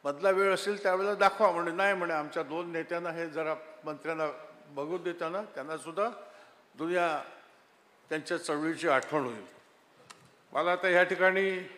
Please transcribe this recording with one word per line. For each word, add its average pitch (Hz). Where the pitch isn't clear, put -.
मधला 143
वेळ 190
असेल 202
त्यावेळेला 196
दाखवा 196
म्हणे. 170
नाही 190
म्हणे, 170
आमच्या 151
दोन 170
नेत्यांना 170
हे 165
जरा 156
मंत्र्यांना 156
बघू 147
देताना 175
त्यांनासुद्धा 160
दुनिया 165
त्यांच्या 156
चळवळीची 156
आठवण 139
होईल. 110
मला 170
आता 180
या 180
ठिकाणी 185